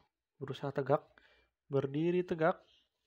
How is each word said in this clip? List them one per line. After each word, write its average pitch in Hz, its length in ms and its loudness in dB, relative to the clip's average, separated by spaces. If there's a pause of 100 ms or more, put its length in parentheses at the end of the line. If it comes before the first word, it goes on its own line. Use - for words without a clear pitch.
(420)
berusaha 139 320 -6
tegak. 143 320 0 (640)
Berdiri 151 560 0
tegak. 170 320 2 (500)